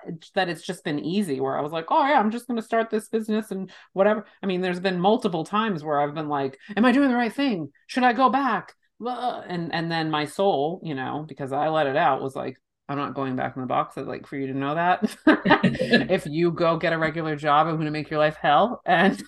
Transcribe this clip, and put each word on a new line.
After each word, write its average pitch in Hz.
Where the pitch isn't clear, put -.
that 185
it's 165
just 180
been 147
easy 160
where 135
I -
was 151
like, 165
"Oh -
yeah, 269
I'm 214
just 240
gonna 233
start 226
this 214
business 214
and 190
whatever." 202
I -
mean, 185
there's 180
been 180
multiple 180
times 202
where 151
I've 147
been 156
like, 139
"Am 214
I 254
doing 277
the 240
right 233
thing? 208
Should 247
I 247
go 262
back?" 233
Blah. 240
And, 175
and 165
then 160
my 151
soul, 170
you 160
know, 131
because 139
I 147
let 156
it 135
out, 151
was 135
like, 127
"I'm 139
not 135
going 135
back 127
in 131
the 127
box. 143
I'd 139
like -
for 147
you 135
to 135
know 139
that." 180
<laughs> -
"If 185
you 165
go 165
get 165
a 160
regular 156
job, 147
I'm 165
gonna 156
make 151
your 156
life 156
hell." 175
And 180